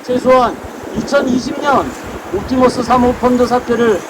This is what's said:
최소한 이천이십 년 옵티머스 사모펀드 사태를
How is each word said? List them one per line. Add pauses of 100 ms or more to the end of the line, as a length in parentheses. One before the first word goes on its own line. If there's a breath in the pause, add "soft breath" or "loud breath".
최소한 (440)
이천이십
년 (480)
옵티머스
사모펀드
사태를